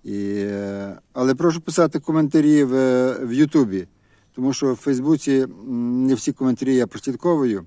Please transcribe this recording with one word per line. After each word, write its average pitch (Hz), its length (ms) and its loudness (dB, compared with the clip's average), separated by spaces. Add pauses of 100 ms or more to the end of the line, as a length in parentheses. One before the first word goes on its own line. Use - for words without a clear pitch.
І, 101 340 -6
е, 101 600 -6 (160)
але 131 220 0
прошу 165 260 0
писати 160 380 0
коментарі 151 640 2
в, 127 100 0 (520)
в 117 80 -4
Ютубі, 123 540 2 (480)
тому 131 180 -2
що 131 200 -2
в - 20 -2
Фейсбуці, 143 560 0 (100)
м, 123 640 -4
не 135 100 2
всі 135 160 -6
коментарі 131 440 0
я 120 120 2
прослідковую. 123 800 -2